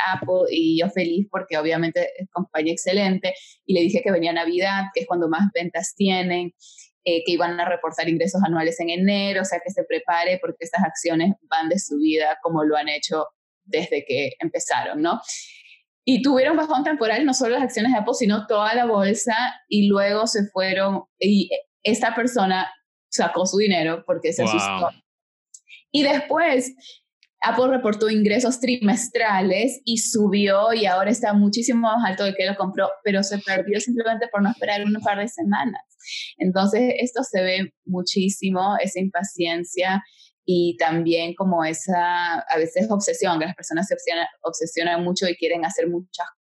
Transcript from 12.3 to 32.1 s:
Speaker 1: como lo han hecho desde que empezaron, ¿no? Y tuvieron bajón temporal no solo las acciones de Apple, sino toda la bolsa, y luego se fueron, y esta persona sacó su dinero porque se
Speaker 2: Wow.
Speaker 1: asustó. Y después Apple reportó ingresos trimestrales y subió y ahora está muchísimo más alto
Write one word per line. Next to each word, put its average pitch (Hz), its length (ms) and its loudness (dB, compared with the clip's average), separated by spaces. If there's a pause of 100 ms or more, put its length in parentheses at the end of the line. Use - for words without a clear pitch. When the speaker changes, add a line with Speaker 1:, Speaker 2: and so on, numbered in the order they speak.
Speaker 1:
como 160 220 0
lo 151 100 2
han 151 140 -2
hecho 151 380 -4 (360)
desde - 420 -2
que 139 340 -2
empezaron, 143 640 -4
¿no? 180 200 -2 (840)
Y 247 180 2
tuvieron 277 360 2
bajón 285 260 0
temporal 277 420 0
no 269 80 4
solo 240 220 0
las 277 80 0
acciones 240 300 0
de 226 60 2
Apple, 214 160 -2
sino 208 320 0
toda 214 260 2
la 240 120 2
bolsa, 214 500 0 (320)
y 208 200 4
luego 202 380 2
se 214 220 -2
fueron, 190 560 -2 (160)
y 196 300 2 (340)
esta 220 320 0
persona 202 560 0 (380)
sacó 175 360 -2
su 190 120 -2
dinero 170 480 0
porque 165 280 -2
se - 100 -2
Speaker 2:
Wow. 110 80 0
Speaker 1:
asustó. 107 380 0 (1000)
Y 294 120 2
después 285 680 0 (680)
Apple 233 280 2
reportó 214 400 0
ingresos 214 500 2
trimestrales 214 1300 0
y 233 140 0
subió 202 760 2
y 220 120 2
ahora 190 240 2
está 214 240 0
muchísimo 233 480 4
más 233 240 2
alto 190 200 0